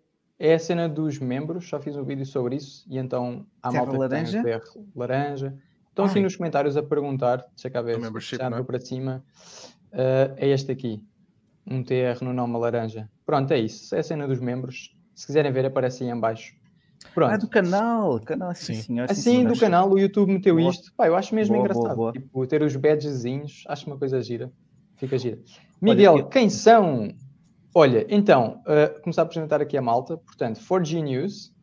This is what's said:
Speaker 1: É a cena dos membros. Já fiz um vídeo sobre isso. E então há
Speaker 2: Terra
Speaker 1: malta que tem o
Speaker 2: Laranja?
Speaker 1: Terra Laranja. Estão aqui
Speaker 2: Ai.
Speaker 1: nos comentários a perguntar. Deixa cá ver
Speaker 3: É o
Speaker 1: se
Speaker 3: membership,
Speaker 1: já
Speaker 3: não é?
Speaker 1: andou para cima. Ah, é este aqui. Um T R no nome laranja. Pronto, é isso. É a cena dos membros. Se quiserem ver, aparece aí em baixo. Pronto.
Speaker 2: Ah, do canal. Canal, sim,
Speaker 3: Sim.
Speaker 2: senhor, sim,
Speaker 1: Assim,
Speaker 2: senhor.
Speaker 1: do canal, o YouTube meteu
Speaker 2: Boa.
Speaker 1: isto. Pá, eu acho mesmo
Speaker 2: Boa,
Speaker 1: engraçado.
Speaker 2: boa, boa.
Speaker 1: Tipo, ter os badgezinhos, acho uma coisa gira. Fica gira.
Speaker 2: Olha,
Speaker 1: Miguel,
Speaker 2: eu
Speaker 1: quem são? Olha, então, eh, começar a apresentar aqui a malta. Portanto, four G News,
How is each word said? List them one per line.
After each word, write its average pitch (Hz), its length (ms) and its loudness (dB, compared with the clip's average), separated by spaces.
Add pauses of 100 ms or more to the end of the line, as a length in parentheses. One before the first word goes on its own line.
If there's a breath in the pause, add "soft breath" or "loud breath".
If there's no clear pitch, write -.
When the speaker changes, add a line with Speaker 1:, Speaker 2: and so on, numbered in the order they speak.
(400)
Speaker 1:
É 156 140 4
a 165 40 4
cena 170 300 -2
dos 151 300 -4
membros. 147 480 -6
Já 147 140 -8
fiz 143 160 -10
um 139 80 -8
vídeo 139 220 -6
sobre 127 300 -4
isso. - 320 -14
E 131 100 -8
então 127 460 -6 (180)
há 127 80 -4
Speaker 2:
Terra 127 160 0
Speaker 1:
malta 135 40 -4
que - 0 -
tem 135 80 -2
o - 20 0
Speaker 2:
Laranja? 156 440 -2
Speaker 1:
Terra 117 180 -2 (320)
Laranja. 135 640 -4 (300 soft breath)
Estão - 160 -2
aqui 190 140 2
Speaker 2:
Ai. 196 60 4
Speaker 1:
nos 190 120 -2
comentários 147 400 0
a 151 60 0
perguntar. 139 560 -2 (180)
Deixa - 140 -10
cá 127 120 -4
ver 117 100 -4
Speaker 3:
É - 20 -2
o 113 60 -4
Speaker 1:
se 117 60 -6
Speaker 3:
membership, 113 300 -10
Speaker 1:
já 127 140 -4
Speaker 3:
não 117 80 -4
é? - 20 -4
Speaker 1:
andou 127 60 -6
para 123 140 -6
cima. 131 440 -8 (680 loud breath)
Ah, 131 440 2
é 139 120 0
este 135 220 0
aqui. 120 320 -6 (640)
Um 127 160 -4
T 127 120 -4
R 127 300 0
no 127 80 -4
nome 120 260 -2
laranja. 113 500 -4 (180)
Pronto, 139 260 0
é 143 60 4
isso. - 360 -6
É 180 40 0
a 160 40 2
cena 151 260 -6
dos 135 120 -2
membros. 127 540 -8 (200)
Se - 120 -20
quiserem 143 260 2
ver, 131 140 0
aparece 131 380 -2
aí 120 60 -4
em 120 100 -4
baixo. 113 340 -4 (600)
Pronto. 147 180 2
Speaker 2:
Ah, 220 40 0
do 208 120 -4
canal. 202 720 0
Canal, 175 340 -6
sim, - 200 -10
Speaker 3:
Sim. 113 80 -8
Speaker 2:
senhor, 120 260 -4
sim, - 40 0
Speaker 1:
Assim, 202 100 -4
Speaker 2:
senhor. 240 300 4
Speaker 1:
do 247 60 0
canal, 190 320 4
o 196 80 6
YouTube 196 340 2
meteu 190 240 4
Speaker 2:
Boa. 165 140 4
Speaker 1:
isto. - 260 -8
Pá, 226 100 4
eu 165 100 4
acho 196 180 -2
mesmo 214 200 2
Speaker 2:
Boa, 123 100 2
Speaker 1:
engraçado. 117 200 0
Speaker 2:
boa, 117 120 -2
boa. 113 160 -2
Speaker 1:
Tipo, 131 340 -6
ter 151 160 0
os 147 140 0
badgezinhos, 143 920 -2
acho - 180 -10
uma 143 120 -12
coisa 135 240 -2
gira. 117 280 -10 (460)
Fica 131 220 -4
gira. 120 180 -6
Speaker 2:
Olha, - 100 -20 (340 soft breath)
Speaker 1:
Miguel, 190 380 8
Speaker 2:
eu 135 100 -2
Speaker 1:
quem 240 220 4
são? 165 640 4 (600)
Olha, 127 340 6
então, 175 580 4
eh, 151 220 4 (140)
começar 170 200 0
a - 20 0
apresentar 156 360 -2
aqui 143 160 -4
a 135 60 0
malta. 123 340 0
Portanto, - 440 -8
four 185 240 0
G 160 180 -2
News, 147 500 -6 (100)